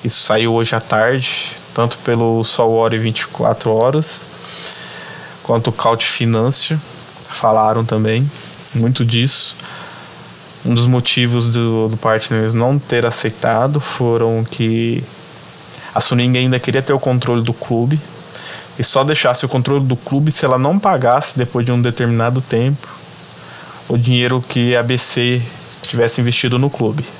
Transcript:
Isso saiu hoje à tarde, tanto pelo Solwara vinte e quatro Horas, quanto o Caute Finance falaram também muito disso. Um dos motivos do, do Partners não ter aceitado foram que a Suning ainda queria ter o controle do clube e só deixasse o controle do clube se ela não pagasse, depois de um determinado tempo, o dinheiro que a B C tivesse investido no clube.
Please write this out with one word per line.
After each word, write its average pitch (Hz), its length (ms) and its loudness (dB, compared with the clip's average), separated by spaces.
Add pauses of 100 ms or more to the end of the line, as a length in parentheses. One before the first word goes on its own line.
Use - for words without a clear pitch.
Isso - 180 0
saiu 113 320 4
hoje 117 220 2
à 113 40 2
tarde, 120 720 0 (220)
tanto 117 260 0
pelo 117 440 2
Solwara 113 540 2
vinte 113 240 -2
e - 60 -6
quatro 113 440 0
Horas, 131 520 2 (1200)
quanto 117 260 2
o 110 40 -2
Caute 113 340 0
Finance 117 720 2 (500)
falaram 110 560 2
também 113 460 2 (440)
muito 120 300 2
disso. 117 520 0 (1080)
Um 120 100 2
dos 120 140 2
motivos 120 640 2
do, 113 400 2
do 110 80 -4
Partners 110 560 0
não 123 260 2
ter 120 260 0
aceitado 117 760 0
foram 113 640 0
que 113 600 0 (920)
a - 80 2
Suning 123 360 2
ainda 127 220 2
queria 127 220 0
ter 139 120 2
o 139 60 4
controle 120 440 2
do 117 100 0
clube 123 460 0 (800)
e 120 60 -2
só 135 200 2
deixasse 147 420 2
o 123 40 0
controle 135 360 2
do 123 100 2
clube 147 360 0
se - 120 -2
ela 131 140 4
não 147 220 2
pagasse, 143 580 2
depois 123 280 0
de 123 60 0
um 120 80 2
determinado 120 640 2
tempo, 127 460 0 (1000)
o 127 100 0
dinheiro 123 520 2
que 123 260 2
a 120 60 4
B 123 160 0
C 123 420 0 (440)
tivesse 117 360 0
investido 123 380 2
no 131 100 4
clube. 127 380 -2 (140)